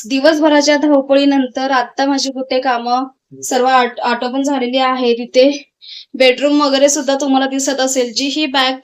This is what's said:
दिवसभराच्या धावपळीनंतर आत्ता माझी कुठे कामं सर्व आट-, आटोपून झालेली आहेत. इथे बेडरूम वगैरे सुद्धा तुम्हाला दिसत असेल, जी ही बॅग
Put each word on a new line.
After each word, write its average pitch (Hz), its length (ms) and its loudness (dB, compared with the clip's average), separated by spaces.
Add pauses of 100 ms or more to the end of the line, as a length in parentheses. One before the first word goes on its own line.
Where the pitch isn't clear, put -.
दिवसभराच्या 294 720 2
धावपळीनंतर 277 920 2
आत्ता 254 340 -2
माझी 269 260 -2
कुठे 262 300 -4
कामं 247 420 -2 (380)
सर्व 247 240 -2
आट-, 254 340 2
आटोपून 240 440 -4
झालेली 262 340 -2
आहेत. 254 420 0
इथे 262 520 0 (420)
बेडरूम 262 480 2
वगैरे 277 280 2
सुद्धा 277 320 -2
तुम्हाला 269 260 0
दिसत 269 320 -4
असेल, 262 340 -2
जी 269 140 -4
ही 302 180 -4
बॅग 262 280 0 (100)